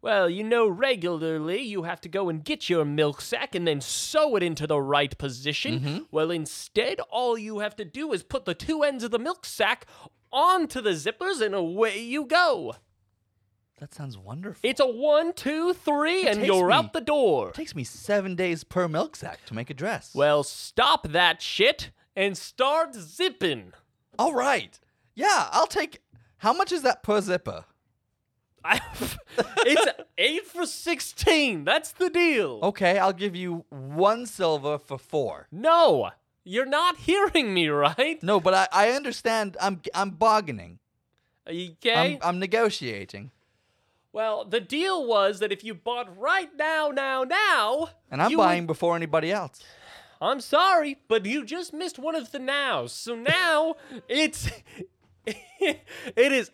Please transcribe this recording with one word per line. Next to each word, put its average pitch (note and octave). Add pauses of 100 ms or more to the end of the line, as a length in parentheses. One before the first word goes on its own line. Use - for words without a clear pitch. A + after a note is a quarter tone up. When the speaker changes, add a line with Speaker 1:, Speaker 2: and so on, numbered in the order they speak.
Speaker 1:
Well, G3
you F#3
know, A3+
regularly F3
you G3+
have E3+
to F3+
go F#3
and D#3+
get -
your E3+
milk D3
sack -
and F3
then D3
sew D4+
it F#3+
into D#3
the D3
right C#3+
position. C#3
Speaker 2:
Mm-hmm. C#3+ (120)
Speaker 1:
Well, D#3+
instead, G#3+ (100)
all A#3
you G#3+
have G#3
to G#3+
do C#4
is F3+
put C4+
the F3
two D#4
ends C4+
of A3+
the A#3
milk D#4+
sack A3 (460)
onto D#4
the G#3
zippers A#3
and G#3
away G3+
you B3+
go. B3 (1040)
Speaker 2:
That D3
sounds C3+
wonderful. B2+
Speaker 1:
It's B3+
a C4+
one, D4
two, E4
three, D#4
Speaker 2:
It D#4+
Speaker 1:
and G#3
Speaker 2:
takes A3+
Speaker 1:
you're F#3
Speaker 2:
me, A3
Speaker 1:
out A3
the E4
door. A3
Speaker 2:
it -
takes D#4
me D3+
seven F#3+
days F3
per F3+
milk E3+
sack -
to A#2
make A#2
a D3+
dress. F3+
Speaker 1:
Well, D3
stop -
that E3
shit - (240)
and G3
start C#4+
zipping. E3 (460)
Speaker 2:
All D4
right. B3 (360)
Yeah, C#4+
I'll C4
take, - (400)
how A3
much F#4
is E4
that B3+
per G#3
zipper? F3+ (1000)
Speaker 1:
I, F#3+ (460)
<laughs> -
it's D4+ (300)
eight D4+
for F4
sixteen. D4
That's C4
the F4+
deal. C4+
Speaker 2:
Okay, G3
I'll F#3+
give F3+
you F3
one E3
silver D3+
for C#3
four. G#2
Speaker 1:
No, G#3+ (320)
you're G#3+
not D#4
hearing E4
me, E3+
right? D3+
Speaker 2:
No, F#3+
but F#3
I, F#3+
I G3+
understand. A3+
I'm, F#3+ (120)
I'm G3
bargaining. D#3 (680)
Speaker 1:
Okay. F3
Speaker 2:
I'm, C4
I'm F3+
negotiating. B2+ (840)
Speaker 1:
Well, G#3+
the G3+
deal D#4
was G3+
that G#3
if G3+
you G#3+
bought A3
right D#4+
now, D4+
now, C4
now, D#4 (220)
Speaker 2:
And C3+
I'm A3
Speaker 1:
you D#4
Speaker 2:
buying F3
Speaker 1:
would E3
Speaker 2:
before E3+
anybody D#3+
else. F#3+ (600)
Speaker 1:
I'm B3
sorry, D#4 (100)
but G#3+
you C4
just E4
missed E4
one D#4
of C4
the C#4+
nows. B3+
So -
now D#4+ (180)
<laughs> A#3
it's, D4+ (380)
<laughs> -
it - (340)
is C4